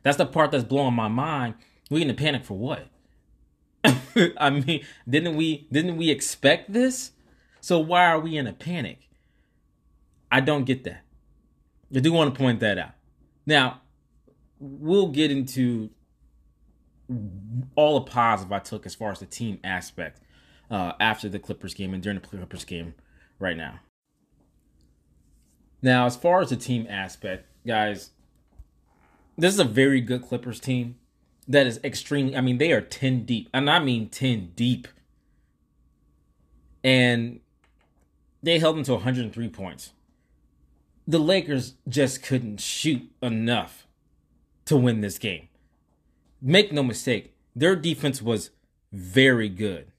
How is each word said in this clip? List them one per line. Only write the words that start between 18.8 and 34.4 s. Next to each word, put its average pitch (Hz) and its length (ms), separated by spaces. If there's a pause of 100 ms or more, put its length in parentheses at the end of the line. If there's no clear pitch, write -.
as 92 100
far 107 160
as 90 80
the 95 80
team 110 360
aspect, 90 560 (500)
uh, 92 300
after 107 300
the 98 100
Clippers 95 340
game 95 200
and 92 100
during 101 160
the - 80
Clippers 90 380
game 85 300 (440)
right 90 160
now. 80 240 (2000)
Now, 127 220
as 123 100
far 175 240
as 180 100
the 131 60
team 117 340
aspect, 95 560 (220)
guys, 107 440 (1300)
this 180 160
is 202 60
a 160 60
very 131 340
good 123 240
Clippers 123 380
team 123 340 (500)
that 135 220
is 113 160
extremely, 139 540
I 127 40
mean, 127 160
they 156 140
are 117 80
ten 127 460
deep. 113 280
And 139 160
I 170 100
mean 120 280
ten 107 480